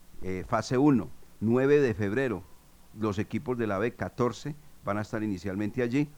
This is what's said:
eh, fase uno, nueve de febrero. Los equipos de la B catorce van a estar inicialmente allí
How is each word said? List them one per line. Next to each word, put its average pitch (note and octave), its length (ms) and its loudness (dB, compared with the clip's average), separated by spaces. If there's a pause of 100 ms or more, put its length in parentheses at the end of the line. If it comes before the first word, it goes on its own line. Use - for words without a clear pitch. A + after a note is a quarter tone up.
(220)
eh, F#2 260 -6
fase A#2+ 300 0
uno, C3 320 4 (300)
nueve B2+ 400 6
de B2+ 120 4
febrero. G#2 500 -2 (560)
Los G#2+ 200 0
equipos B2 400 -4
de A#2 80 0
la G2+ 100 0
B A#2 180 -2
catorce A#2+ 640 -4 (260)
van G2+ 140 -2
a G#2+ 60 -2
estar G#2+ 200 -4
inicialmente G#2 600 -2
allí C3+ 360 0